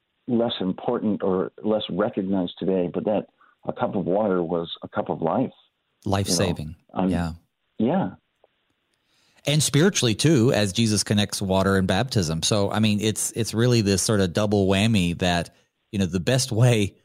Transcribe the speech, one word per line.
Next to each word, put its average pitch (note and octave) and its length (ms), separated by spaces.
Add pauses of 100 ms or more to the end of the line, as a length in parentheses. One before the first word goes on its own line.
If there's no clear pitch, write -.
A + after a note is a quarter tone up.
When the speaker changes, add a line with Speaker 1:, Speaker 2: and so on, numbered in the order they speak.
(280)
Speaker 1:
less A#2 320
important A#2+ 600
or F#2 300 (120)
less G#2+ 260
recognized F#2+ 680
today, F2+ 340
but - 140
that G#2 220 (400)
a - 60
cup G#2+ 220
of F2 100
water F#2 380
was E2+ 280 (100)
a - 60
cup - 220
of D#2 120
life. F2 300 (540)
Speaker 2:
Life-saving. F#2+ 640
Speaker 1:
You D#2+ 60 (200)
know, F#2 80
um, F#2 60
Speaker 2:
Yeah. E2+ 240 (440)
Speaker 1:
Yeah. B2+ 320 (1400)
Speaker 2:
And D3 160
spiritually E3 540
too, C#3 360
as G#2 220
Jesus G#2+ 300
connects G#2 380
water F#2+ 360
and F#2 100
baptism. F#2 540
So, G2+ 300
I G#2+ 80
mean, G#2 220
it's, G#2+ 300
it's A2+ 220
really A#2+ 280
this G2 200
sort G#2+ 180
of F#2 140
double G#2 340
whammy F#2+ 520
that, F2 340 (380)
you G2+ 80
know, F#2+ 80
the F2+ 120
best B2+ 320
way A2 540